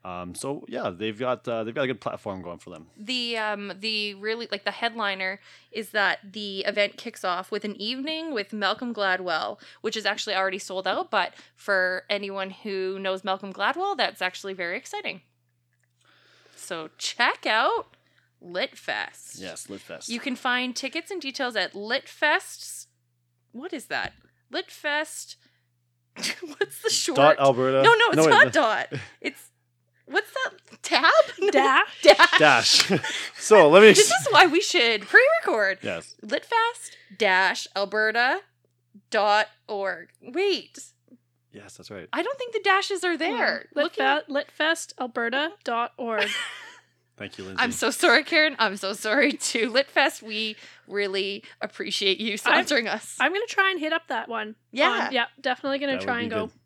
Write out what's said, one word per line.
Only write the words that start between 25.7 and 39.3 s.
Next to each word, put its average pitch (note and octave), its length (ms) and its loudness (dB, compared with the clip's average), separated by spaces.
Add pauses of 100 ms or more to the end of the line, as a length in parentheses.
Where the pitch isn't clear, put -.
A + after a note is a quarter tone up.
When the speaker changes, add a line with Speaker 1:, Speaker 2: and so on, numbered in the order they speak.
Speaker 2:
<laughs> - 380 -20
What's - 680 -8
the A4 80 -4
short? - 280 -2
Speaker 1:
Dot D3 220 8
Alberta. C3+ 440 4
Speaker 2:
No, A4+ 100 8
no, A#4 140 4
it's G4 100 0
Speaker 1:
No, D#4 80 6
wait, D#4+ 60 6
Speaker 2:
not A#4+ 160 8
Speaker 1:
the - 40 -4
Speaker 2:
dot. G#3+ 360 0 (340)
It's, - 280 -10 (560)
what's E4+ 280 -4
that? - 500 -10
Tab? D#4+ 300 4 (160)
<laughs> F#4+ 240 -2
Speaker 3:
Dash. C#4 500 2
Speaker 2:
Dash. - 340 8 (520)
Speaker 1:
Dash. - 20 2 (340)
<laughs> - 120 -14
So F#3 320 8
let F3+ 120 12
me A3 120 12
Speaker 2:
This G4 180 6
is F#5 180 0
why F#4+ 180 10
we D#4+ 120 2
should A#3 440 0
pre-record. F#4 800 4
Speaker 1:
Yes. - 340 -8 (100)
Speaker 2:
Litfest A4+ 640 -4 (260)
dash F#3+ 480 2 (120)
alberta A3 640 0 (680)
dot G#3 380 2 (220)